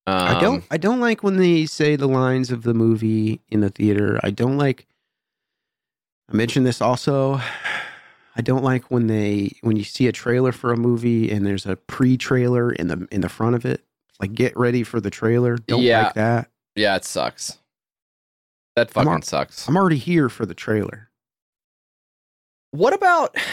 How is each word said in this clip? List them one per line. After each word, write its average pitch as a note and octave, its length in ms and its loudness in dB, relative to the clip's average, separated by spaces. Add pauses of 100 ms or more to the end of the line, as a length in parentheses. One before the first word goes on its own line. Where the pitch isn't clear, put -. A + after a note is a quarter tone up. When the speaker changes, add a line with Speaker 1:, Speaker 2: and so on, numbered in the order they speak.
Speaker 1:
I F2+ 340 0
don't, A3+ 140 2
Speaker 2:
Um, - 160 -6
Speaker 1:
I D#3 60 -2
don't G#3+ 240 0
like A3+ 200 0
when G3 160 0
they E3+ 300 4
say D3+ 280 0
the C#3 120 0
lines C3 420 2
of A#2+ 140 -6
the A#2 100 2
movie A2 760 2
in G#2+ 100 0
the G#2 100 2
theater. G#2 540 2
I G2 80 -2
don't A#2+ 260 0
like, C#3 300 -2 (1400)
I - 40 -2
mentioned A#2 300 2
this B2 160 0
also. C3+ 580 0 (960)
I A2+ 60 -6
don't B2+ 220 0
like B2+ 260 0
when A#2+ 160 0
they, G#2 460 0 (100)
when A2+ 140 0
you G#2+ 80 -2
see B2+ 240 -2
a A#2 40 2
trailer B2 400 0
for A#2+ 220 -4
a A#2 40 -2
movie A#2 520 0
and G#2 160 -2
there's G2 220 -4
a F#2 80 -4
pre-trailer B2 960 0
in - 160 -4
the, E2+ 240 -6
in G2+ 100 -4
the F2 80 -2
front A#2 260 0
of A#2+ 100 -4
it. B2+ 180 -4 (360)
Like, G2 140 -6
"Get A#2 240 -2
ready A#2+ 260 2
for A2+ 160 -4
the G2+ 120 -4
trailer." A#2 460 0
Don't A#2+ 260 0
Speaker 2:
Yeah. A2+ 220 4
Speaker 1:
like G2 100 -4
that. A#2 340 0 (260)
Speaker 2:
Yeah, G2+ 200 0
it F#2 100 -4
sucks. - 540 -6 (1160)
That A#2 120 2
Speaker 1:
I'm - 40 -20 (120)
Speaker 2:
fucking D#3 60 2
Speaker 1:
al-, E3 120 0
Speaker 2:
sucks. - 440 -6
Speaker 1:
I'm C#3 80 2
already F3+ 220 4
here D3+ 320 2
for A2 160 -8
the F2+ 80 -10
trailer. G#2+ 560 -4 (1600)
Speaker 2:
What G3+ 220 2
about, F4 420 2 (180)